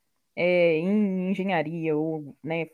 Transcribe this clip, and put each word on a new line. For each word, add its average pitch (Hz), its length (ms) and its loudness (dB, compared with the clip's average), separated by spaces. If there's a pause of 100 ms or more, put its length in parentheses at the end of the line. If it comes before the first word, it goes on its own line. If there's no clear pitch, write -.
(360)
é, 170 420 4
em 190 520 0
engenharia 165 640 -2
ou, 156 460 -4
né, 160 320 -4